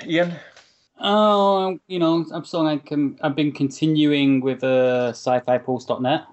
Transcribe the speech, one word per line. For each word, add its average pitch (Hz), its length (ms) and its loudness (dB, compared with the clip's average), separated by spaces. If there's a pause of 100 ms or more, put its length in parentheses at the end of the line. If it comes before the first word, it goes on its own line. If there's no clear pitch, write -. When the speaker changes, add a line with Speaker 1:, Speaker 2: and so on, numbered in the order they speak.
Speaker 1:
Ian? 170 300 -2 (640)
Speaker 2:
Oh, 202 800 2 (100)
you 185 100 -6
know, 165 340 2
I'm 165 120 -8
sort 160 220 -2
of 156 60 0
like, 143 200 -6
um, 147 300 -2
I've 143 140 -2
been 151 160 0
continuing 143 880 2
with, 127 240 -2
uh, 127 460 2
sci 123 300 0
fi 123 180 0
pulse 123 260 -6
dot - 180 -4
net, 147 300 0